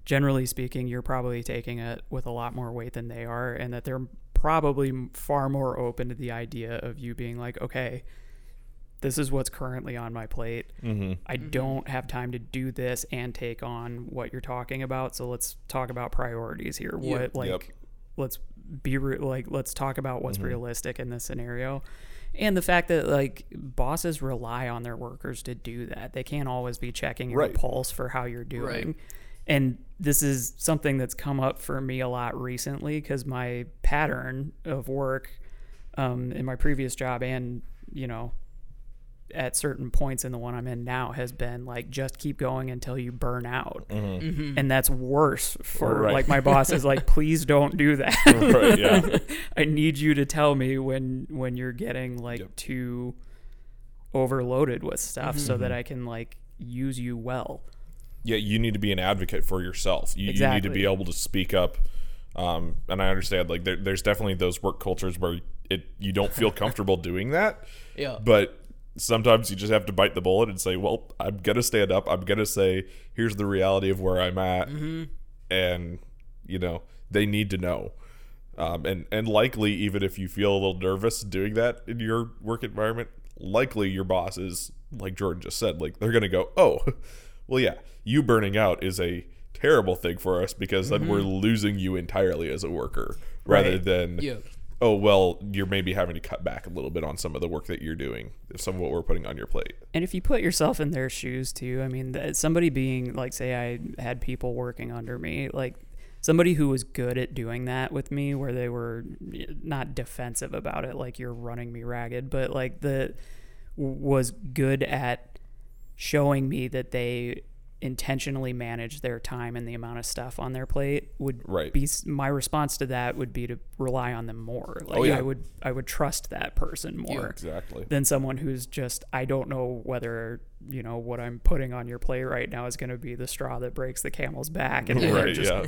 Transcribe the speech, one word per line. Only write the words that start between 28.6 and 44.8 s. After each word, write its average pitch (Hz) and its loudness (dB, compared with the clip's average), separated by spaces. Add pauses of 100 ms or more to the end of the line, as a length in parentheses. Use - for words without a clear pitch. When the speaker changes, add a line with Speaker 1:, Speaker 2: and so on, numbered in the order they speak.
Speaker 1:
And 135 2 (220)
this 147 4
is 131 0
something 147 2
that's 127 -4
come 139 -4
up 131 0
for 135 -4
me 131 -4
a 127 0
lot 123 -4
recently, 135 -4
'cause 139 -4
my 123 -4 (180)
pattern 135 2 (120)
of 135 -4
work, 135 -2 (640)
um, 123 -2
in 127 -4
my 131 -4
previous 135 4
job 127 -4
and, 127 -4 (300)
you 110 -6
know, 117 -6 (1040)
at 131 -2
certain 135 -2
points 135 4
in 127 -6
the 120 -6
one 120 -6
I'm 120 -6
in 120 -6
now 127 -4
has 123 -6
been, 120 -4
like, 120 -8
just 135 -4
keep 143 -4
going 131 -2
until 123 -6
you 123 -4
burn 123 -2
out. - -4
Speaker 2:
Mm-hmm. 101 -2
Speaker 3:
Mm-hmm. 147 0
Speaker 1:
And 139 4
that's 131 6